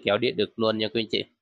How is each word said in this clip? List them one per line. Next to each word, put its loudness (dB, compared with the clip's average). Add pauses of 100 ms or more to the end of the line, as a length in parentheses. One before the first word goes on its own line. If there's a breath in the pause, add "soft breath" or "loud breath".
kéo 4
điện -2
được -2
luôn 0
nha -2
quý -2
anh -4
chị. -2 (180)